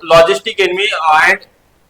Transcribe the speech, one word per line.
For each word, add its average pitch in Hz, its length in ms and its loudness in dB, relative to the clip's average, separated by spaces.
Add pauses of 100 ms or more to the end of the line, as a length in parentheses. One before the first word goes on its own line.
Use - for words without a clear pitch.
लॉजिस्टिक, 170 560 0
envi-, 175 720 -2
and 196 80 -2 (520)